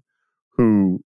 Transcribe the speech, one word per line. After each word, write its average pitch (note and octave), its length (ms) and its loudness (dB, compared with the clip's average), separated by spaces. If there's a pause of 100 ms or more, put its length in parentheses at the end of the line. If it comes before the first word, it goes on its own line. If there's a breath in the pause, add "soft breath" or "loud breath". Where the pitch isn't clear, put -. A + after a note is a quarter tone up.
(500)
who G#2 500 0 (160)